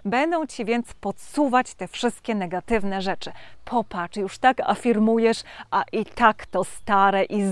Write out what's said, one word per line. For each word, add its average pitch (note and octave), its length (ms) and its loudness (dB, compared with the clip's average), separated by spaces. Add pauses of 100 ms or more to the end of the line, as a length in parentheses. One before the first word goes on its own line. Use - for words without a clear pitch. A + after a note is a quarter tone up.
będą D4+ 420 0
Ci - 180 -8
więc A#3 280 -2
podsuwać B3+ 800 -2
te F3+ 140 -10
wszystkie - 480 -4
negatywne F#3+ 640 -2
rzeczy. F#3 300 -4 (340)
"Popatrz, G3+ 520 -4
już F#3+ 200 -4
tak C4 220 4
afirmujesz, A3+ 840 2 (280)
a G3 200 2
i A3 140 -2
tak - 400 2
to F#3+ 180 -2
stare G3 600 2
i G3+ 280 0